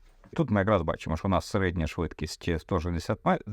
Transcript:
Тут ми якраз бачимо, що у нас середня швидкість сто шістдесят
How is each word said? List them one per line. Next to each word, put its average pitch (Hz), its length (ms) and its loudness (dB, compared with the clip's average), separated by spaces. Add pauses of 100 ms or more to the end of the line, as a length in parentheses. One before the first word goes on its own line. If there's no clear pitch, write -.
(320)
Тут 156 180 0
ми 104 100 4
якраз 95 220 4
бачимо, 80 340 -2
що 98 120 -2
у - 20 2
нас 87 160 2
середня 90 400 0
швидкість - 760 -4
сто 92 200 -2
шістдесят 87 380 -2 (340)